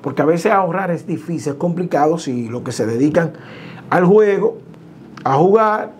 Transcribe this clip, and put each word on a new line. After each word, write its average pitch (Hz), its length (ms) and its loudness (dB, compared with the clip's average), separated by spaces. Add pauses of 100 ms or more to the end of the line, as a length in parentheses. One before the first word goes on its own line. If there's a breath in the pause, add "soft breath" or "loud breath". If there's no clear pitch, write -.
porque 135 180 -4
a 143 60 4
veces 170 260 2
ahorrar 185 380 0
es 160 160 -4
difícil, 151 480 -6
es 143 40 -10
complicado 170 600 0
si 123 320 -6
lo 120 120 -8
que 123 100 -8
se 117 120 -4
dedican 147 480 2 (560 loud breath)
al 175 160 2
juego, 202 540 4 (680)
a 131 120 2
jugar 214 640 2